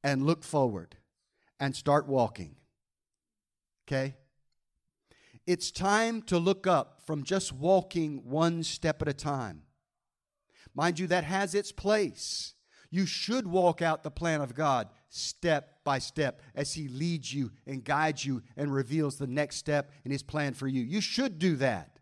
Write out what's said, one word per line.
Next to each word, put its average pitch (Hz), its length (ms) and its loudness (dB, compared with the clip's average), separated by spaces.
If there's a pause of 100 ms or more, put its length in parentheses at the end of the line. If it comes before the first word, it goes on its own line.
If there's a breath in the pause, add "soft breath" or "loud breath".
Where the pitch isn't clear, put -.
and 139 240 2
look 165 160 2
forward 117 540 0 (640)
and 135 160 -2
start 143 300 4
walking. 110 500 0 (1300)
Okay? 135 280 -2 (1300 soft breath)
It's 175 240 -2
time 220 520 2
to 180 160 0
look 190 280 2
up 165 380 2
from 151 200 -4
just 185 280 -2
walking 160 720 2
one 165 380 2
step 156 400 -2
at 156 60 -2
a 143 40 -2
time. 131 500 -6 (1120 soft breath)
Mind 156 240 0
you, 185 100 0
that 175 160 4
has 190 300 0
its 202 180 -2
place. - 800 -2 (360 soft breath)
You 185 160 0
should 233 400 -2
walk 175 360 4
out 156 200 0
the 156 80 -6
plan 160 300 0
of 123 140 -4
God 131 340 2 (200 soft breath)
step - 760 -2
by 139 140 2
step - 420 -2 (140 loud breath)
as 143 200 -4
He 151 140 -6
leads 143 460 -4
you 131 160 -2 (160)
and 131 180 -8
guides 151 400 0
you 135 180 -2 (140)
and 143 160 -2
reveals 139 440 0
the 139 100 -6
next 143 300 -2
step 147 340 -2 (140 loud breath)
in 139 60 -6
His 139 120 -2
plan 143 320 -2
for 135 140 -4
you. 131 140 0
You 156 180 -2
should 240 380 0
do 165 180 4
that. 120 460 -2